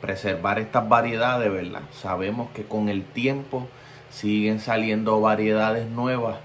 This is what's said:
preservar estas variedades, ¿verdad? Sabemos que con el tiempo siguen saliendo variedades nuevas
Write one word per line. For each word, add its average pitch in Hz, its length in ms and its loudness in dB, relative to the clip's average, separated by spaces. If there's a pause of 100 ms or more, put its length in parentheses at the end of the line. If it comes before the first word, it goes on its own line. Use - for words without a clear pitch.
preservar 98 580 -2
estas 110 300 0
variedades, 117 600 4
¿verdad? 90 320 -4 (120)
Sabemos 98 600 -4
que 104 120 -10
con 107 240 0
el 98 140 -2
tiempo 131 640 -4 (420)
siguen 107 500 0
saliendo 110 640 2
variedades 110 680 2
nuevas 117 580 -2